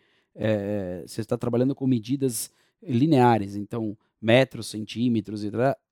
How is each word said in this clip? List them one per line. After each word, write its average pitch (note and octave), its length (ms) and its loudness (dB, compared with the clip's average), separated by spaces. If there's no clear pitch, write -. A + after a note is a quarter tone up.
eh, G2+ 720 -2
você - 140 -10
está A#2+ 140 -2
trabalhando B2 380 0
com C3+ 140 -4
medidas B2 640 -2
lineares, B2 720 4
então G#2+ 420 -6
metros, A#2 460 2
centímetros, G#2+ 760 -2
etcétera, A2+ 340 -2